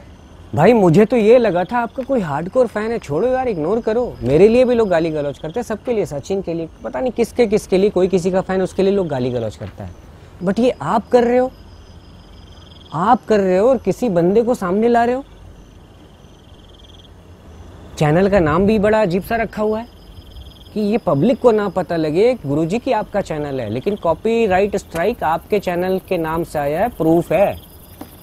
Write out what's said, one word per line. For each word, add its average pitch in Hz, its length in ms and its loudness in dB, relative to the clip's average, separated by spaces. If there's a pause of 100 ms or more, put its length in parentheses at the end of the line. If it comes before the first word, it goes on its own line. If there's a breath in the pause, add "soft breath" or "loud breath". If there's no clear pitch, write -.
(560 loud breath)
भाई 175 180 6
मुझे 196 320 6
तो 247 120 0
ये 220 200 6
लगा 190 260 2
था 240 160 -4
आपका 233 240 -6
कोई 262 160 -2
hardcore 180 480 -2
fan 220 240 -6
है, 226 80 -4
छोड़ो 160 280 -2
यार, 254 200 -2
ignore 196 340 -2
करो। 226 400 -2
मेरे 139 260 6
लिए 247 180 6
भी 247 100 2
लोग 226 140 2
गाली 165 220 0
गलौज 143 280 -6
करते 160 200 -8
हैं, 240 60 -6
सबके 226 280 -6
लिए, 202 120 0
सचिन 151 360 -6
के 170 120 -8
लिए, 165 160 -6 (140)
पता - 160 -8
नहीं 254 120 -2
किसके 240 360 0
किसके 196 300 0
लिए, 196 120 2
कोई 190 180 2
किसी 185 240 0
का 185 100 0
फैन, 185 200 -4
उसके 185 220 -2
लिए 196 100 2
लोग 196 140 0
गाली 127 240 -4
गलौज 117 240 -4
करता 104 280 -14
है। 92 80 -12 (520 loud breath)
But 190 160 -2
ये 240 120 2 (100)
आप 180 260 -2
कर 247 160 4
रहे 240 140 0
हो, 254 140 0 (1400)
आप 196 320 0
कर 214 140 2
रहे 185 180 2
हो 214 120 4
और 262 80 2
किसी 226 320 -2
बंदे 180 320 2
को 233 140 0
सामने 196 320 -2
ला 233 160 2
रहे 240 120 0
हो। 277 80 -8 (2750)
Channel 160 320 2
का 196 100 4
नाम 165 260 2
भी 220 140 2
बड़ा 214 220 2
अजीब 175 220 0
सा 226 120 -4
रखा 220 280 -6
हुआ 214 160 -2
है 233 80 -12 (840)
कि 208 60 -6
ये 214 180 0
public 185 420 2
को 240 120 4
ना 208 180 0
पता 175 260 -4
लगे 165 380 0
गुरुजी 160 460 -2
कि 262 120 -4
आपका 208 300 -2
channel 147 400 -6
है, 107 80 -6
लेकिन 131 260 -4
copyright 202 800 0
strike 180 480 -4
आपके 170 360 -2
channel 185 500 -2
के 185 80 -2
नाम 165 260 -4
से 156 160 -6
आया 147 220 -2
है, 233 80 0
proof 165 420 0
है। 165 260 2 (640)